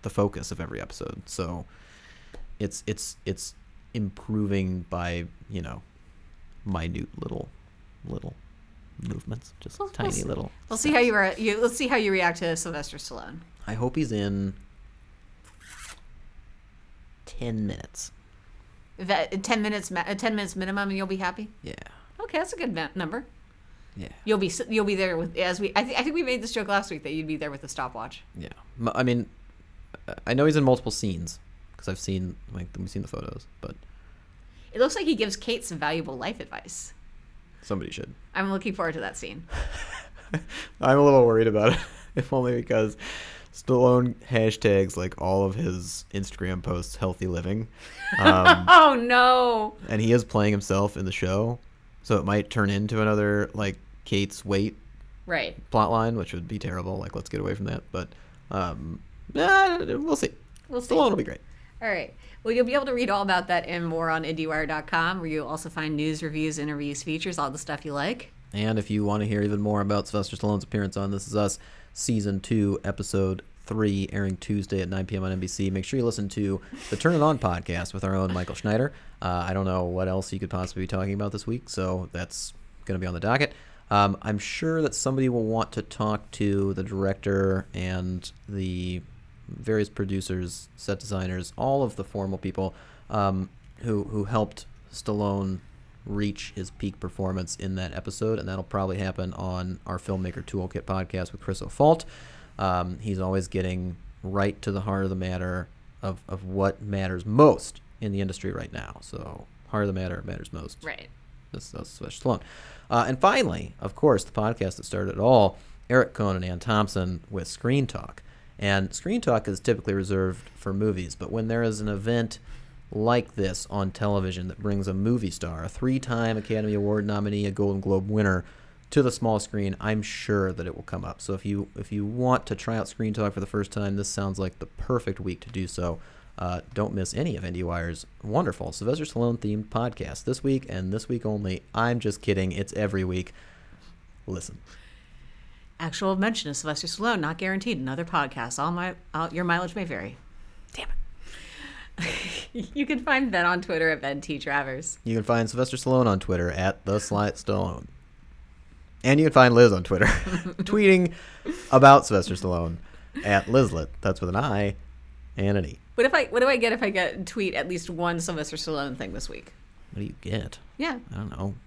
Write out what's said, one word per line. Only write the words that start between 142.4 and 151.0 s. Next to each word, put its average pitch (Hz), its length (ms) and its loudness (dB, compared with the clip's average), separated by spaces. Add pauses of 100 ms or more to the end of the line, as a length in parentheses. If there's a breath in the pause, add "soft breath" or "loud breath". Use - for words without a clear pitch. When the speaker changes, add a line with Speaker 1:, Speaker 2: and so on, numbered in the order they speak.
Speaker 1:
It's 98 220 -4
every 98 300 0
week. 92 300 -2 (920 loud breath)
Listen. 92 320 -8 (1200 soft breath)
Speaker 2:
Actual 190 360 0
mention 214 340 0
of 139 80 -4
Sylvester 151 300 -4
Stallone, 214 320 0
not 160 180 -2
guaranteed. 190 400 -2
Another 131 280 -4
podcast. 139 520 -2
All 147 140 0
my, 175 240 -4 (180)
all, 165 200 -2
your 175 100 -2
mileage 175 320 0
may 202 100 -4
vary. 101 320 -8 (560)
Damn - 160 -8
it. - 60 2 (1040 loud breath)